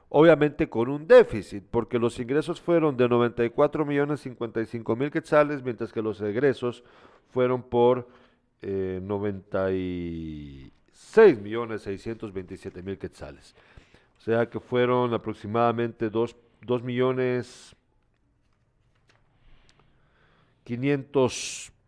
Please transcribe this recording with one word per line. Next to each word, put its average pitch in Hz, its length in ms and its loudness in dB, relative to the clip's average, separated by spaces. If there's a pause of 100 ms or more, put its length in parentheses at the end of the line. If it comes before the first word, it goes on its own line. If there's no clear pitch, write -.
obviamente 151 600 4
con 117 200 0
un 147 180 -8
déficit, 107 640 4
porque 117 280 -2
los 113 200 -2
ingresos 139 420 -4
fueron 156 360 2
de 123 120 4
noventa 120 360 2
y 117 60 -2
cuatro 147 340 0
millones 143 360 -2
cincuenta 113 400 -8
y 113 60 -4
cinco 113 300 -4
mil 139 140 -4
quetzales, 147 520 0
mientras 113 300 -8
que 113 100 -4
los 104 180 -4
egresos 120 640 -2 (460)
fueron 127 320 0
por, 120 460 2 (540)
eh, 95 400 -6
noventa 98 680 -4
y 82 1000 -8 (200)
seis 185 480 6
millones 110 420 -6
seiscientos 107 500 -10
veintisiete 90 500 -12
mil 95 140 -8
quetzales. - 600 -16 (600)
O - 40 -20
sea 113 280 -2
que 107 120 -12
fueron 123 540 0
aproximadamente 113 960 -2
dos, 117 260 -2 (240)
dos 117 220 -4
millones 127 920 -4 (3000)
quinientos 131 1080 -2 (160)